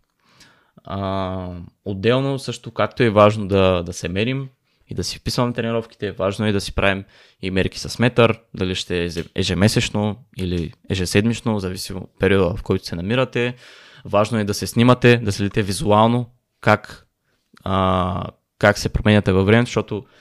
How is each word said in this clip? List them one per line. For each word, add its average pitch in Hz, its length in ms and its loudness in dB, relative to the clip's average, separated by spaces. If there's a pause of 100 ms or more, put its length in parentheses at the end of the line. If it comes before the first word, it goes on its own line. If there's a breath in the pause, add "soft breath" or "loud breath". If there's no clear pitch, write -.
(840 soft breath)
А, 95 640 -6 (360)
отделно 123 540 0
също, 120 320 -12
както - 320 -2
е 117 80 4
важно 104 380 4
да, 92 340 4
да 87 100 -10
се - 160 -8
мерим 127 400 -4 (400)
и - 60 -14
да 107 100 -4
си - 140 -10
вписваме 123 340 -2
тренировките, 113 600 -6
важно 98 340 -2
е 107 60 0
да 101 80 0
си - 140 -8
правим 98 300 -2 (380 soft breath)
и 95 80 -4
мерки 92 280 -2
с - 200 -10
метър, 117 420 2 (140)
дали 92 200 -2
ще 87 280 -4
е - 20 -2
езе-, 85 300 -8
ежемесечно 101 840 0 (220)
или 90 340 -4 (180)
ежеседмично, 104 720 0
зависимо 92 400 -8
от - 180 -16
периода, 95 380 2
в - 60 -10
който - 240 -4
се 92 100 -10
намирате. 120 580 -2 (500 loud breath)
Важно 104 340 0
е 104 60 -2
да 98 100 -2
се - 120 -6
снимате, 120 500 6
да 110 160 -2
следите 101 300 -2
визуално 107 680 2 (300)
как, - 460 0 (580)
а, 92 600 0 (340)
как 104 200 2
се - 100 -2
променяте 104 440 2
във 95 140 2
времето, 117 220 4
защото 104 360 -6 (160 soft breath)